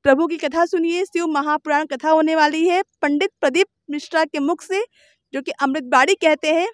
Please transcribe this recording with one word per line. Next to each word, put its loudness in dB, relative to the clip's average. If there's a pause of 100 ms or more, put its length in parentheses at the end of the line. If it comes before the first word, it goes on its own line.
प्रभु 4
की -4
कथा 0
सुनिए, -2
शिव -4
महापुराण -2
कथा -4
होने 2
वाली 2
है 2 (200)
पंडित 0 (100)
प्रदीप 2 (240)
मिश्रा -2
के -6
मुख -2
से, -4 (480)
जो -6
कि -10
अमृतबाड़ी 0
कहते 0
हैं। 0